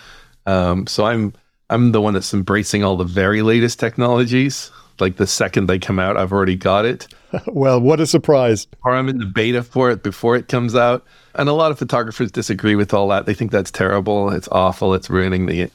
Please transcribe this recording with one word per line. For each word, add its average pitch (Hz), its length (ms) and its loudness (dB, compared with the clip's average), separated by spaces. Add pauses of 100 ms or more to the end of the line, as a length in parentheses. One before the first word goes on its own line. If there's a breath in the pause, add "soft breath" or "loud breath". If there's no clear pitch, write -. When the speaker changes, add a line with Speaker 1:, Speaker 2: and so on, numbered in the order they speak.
(440 soft breath)
Speaker 1:
Um, 92 420 0
so 107 200 -2
I'm, 110 260 -2 (380)
I'm 120 220 4
the 110 100 4
one 104 100 2
that's 98 220 -4
embracing 101 500 0
all 95 140 0
the 90 60 0
very 98 360 0
latest 113 400 2
technologies. 123 920 0 (300 soft breath)
Like, 95 160 0
the 101 100 0
second 98 400 0
they 92 120 0
come 95 200 -4
out, 98 200 0
I've 95 120 -2
already 95 260 0
got 98 280 0
it. - 240 -4 (240 soft breath)
Speaker 2:
<laughs> - 140 -6
Well, 135 340 2
what 147 200 4
a 160 60 0
surprise. 127 600 2 (180)
Speaker 1:
Or 127 100 2
I'm 131 140 -2
in 135 100 -4
the 110 60 -6
beta 113 380 -2
for 123 280 0
it 107 120 -2
before 117 340 0
it 117 120 -4
comes 120 260 -2
out. 123 320 2 (300 soft breath)
And 143 120 0
a 147 60 0
lot 156 160 2
of 143 80 -6
photographers 117 540 -4
disagree 107 420 0
with 101 180 0
all 101 160 2
that. 101 160 0
They 107 100 -2
think 113 160 -4
that's 98 200 -2
terrible. 101 600 0
It's - 200 -6
awful. 95 440 0
It's - 140 -4
ruining 92 380 0
the, 87 280 -4